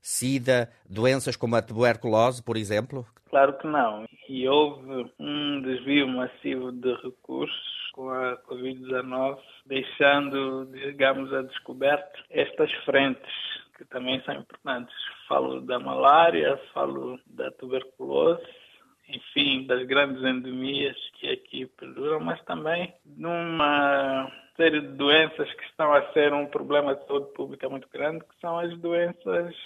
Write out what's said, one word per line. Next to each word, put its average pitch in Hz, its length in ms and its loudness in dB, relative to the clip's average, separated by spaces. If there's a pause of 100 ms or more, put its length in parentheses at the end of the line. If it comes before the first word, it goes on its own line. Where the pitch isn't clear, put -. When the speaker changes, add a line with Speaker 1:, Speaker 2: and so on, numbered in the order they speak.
Speaker 1:
sida, 127 680 0 (180)
doenças 120 460 2
como 117 220 0
a 113 40 4
tuberculose, 117 800 2
por 117 140 -4
exemplo? 110 500 -2 (240)
Speaker 2:
Claro 139 280 4
que 160 100 -10
não. 113 380 -2 (240)
E 131 180 -4
houve 135 720 0
um 147 420 -6
desvio 131 460 0
massivo 127 640 -4
de 123 220 -2 (100)
recursos - 920 -8
com 131 160 -12
a 127 280 -4
covid 131 420 -10
dezanove, 131 640 -4 (240)
deixando, 135 1040 0
digamos, 135 640 0
a 135 80 0
descoberto 135 880 -2
estas 143 420 0 (140)
frentes 139 440 2 (480)
que 165 80 -20
também 131 380 -4
são 143 120 -8
importantes. 131 600 -10 (320)
Falo 131 320 0
da 127 180 -4
malária, 139 800 4 (160)
falo 135 540 -4
da - 240 -8
tuberculose, 139 880 0 (680)
enfim, 135 580 -2
das 127 180 0
grandes 135 380 0
endemias 131 720 -2 (240)
que - 100 -8
aqui - 360 -8 (120)
perduram, 135 440 -4
mas 165 240 -6
também 170 480 -4 (120)
numa 147 1300 0 (240)
série 156 260 4
de 139 120 -12
doenças 151 600 4
que - 120 -14
estão 151 280 2
a 143 80 8 (120)
ser 147 200 6
um 147 120 0
problema 143 500 0
de - 100 -14
saúde 143 280 -4
pública 139 360 -8
muito 135 220 -10
grande, 156 280 -4
que - 220 -20
são 170 180 -4
as 170 200 -6
doenças 170 760 -2 (100)